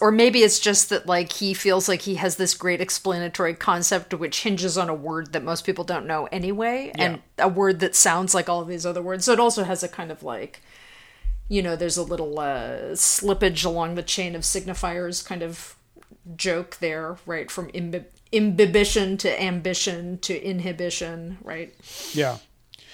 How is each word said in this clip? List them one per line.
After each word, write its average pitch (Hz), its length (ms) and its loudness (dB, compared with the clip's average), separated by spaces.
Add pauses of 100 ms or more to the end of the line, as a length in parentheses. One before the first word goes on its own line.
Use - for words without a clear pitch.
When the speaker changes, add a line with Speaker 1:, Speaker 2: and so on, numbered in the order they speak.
Speaker 1:
or 214 100 6
maybe 233 320 6
it's 208 160 8
just - 320 4
that, - 160 0
like, 175 280 2
he 196 200 -2
feels 190 340 2
like 180 140 0
he 190 140 -2
has 175 200 -2
this 185 180 2
great 175 260 0
explanatory 175 720 -2
concept 175 600 0
which 156 280 -4
hinges 185 340 0
on 180 120 0
a 160 60 -2
word 156 380 -6
that 147 120 -4
most 165 200 -4
people 175 200 -2
don't 160 220 -4
know 156 260 -2
anyway, 220 640 -2
Speaker 2:
Yeah. 180 80 2
Speaker 1:
and 170 180 -2 (160)
a 185 80 4
word 190 340 4
that 180 140 2
sounds 180 400 4
like 175 140 2
all 175 120 0
of 160 60 -8
these 170 180 -8
other 175 160 -4
words. 185 240 -4
So 247 80 4
it 220 60 6
also 233 240 4
has 180 220 -2
a 170 40 -6
kind 165 220 -10
of, 151 140 -12
like, 120 360 -10 (880)
you 202 140 2
know, 170 140 -2
there's 170 200 -2
a 175 60 -2
little, 160 380 -4
uh, 127 540 -4
slippage 185 720 2
along 170 300 -2
the 175 80 -4
chain 175 320 -4
of 165 80 -8
signifiers 180 840 -4
kind 180 200 -8
of - 320 -12 (580)
joke 175 460 -4
there, 160 460 -4
right? 160 220 -6
From 175 200 -8
imbi-, 175 380 -8 (260)
imbibition 202 840 4
to 170 220 0
ambition 180 840 -2
to 180 140 -4
inhibition, 175 1080 -6
right? 165 280 -12 (400)
Speaker 2:
Yeah. 131 260 -2 (560)